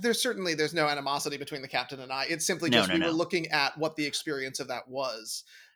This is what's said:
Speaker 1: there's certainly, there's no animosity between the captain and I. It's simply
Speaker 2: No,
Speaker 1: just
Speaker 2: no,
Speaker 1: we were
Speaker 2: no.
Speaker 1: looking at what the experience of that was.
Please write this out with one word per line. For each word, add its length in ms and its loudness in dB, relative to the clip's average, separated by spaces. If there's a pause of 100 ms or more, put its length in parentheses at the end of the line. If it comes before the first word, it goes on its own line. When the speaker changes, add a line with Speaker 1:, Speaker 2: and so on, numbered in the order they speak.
Speaker 1:
there's 220 2
certainly, 320 0
there's 200 2
no 140 4
animosity 480 -2
between 260 -8
the 60 -12
captain 320 -4
and 100 -12
I. 180 -2
It's 180 0
simply 240 0
Speaker 2:
No, 80 8
Speaker 1:
just 100 6
Speaker 2:
no, 60 2
Speaker 1:
we 60 4
were 80 2
Speaker 2:
no. 40 2
Speaker 1:
looking 360 0
at 280 2
what 200 -2
the 100 0
experience 540 -4
of 80 -6
that 200 -6
was. 560 -6 (300)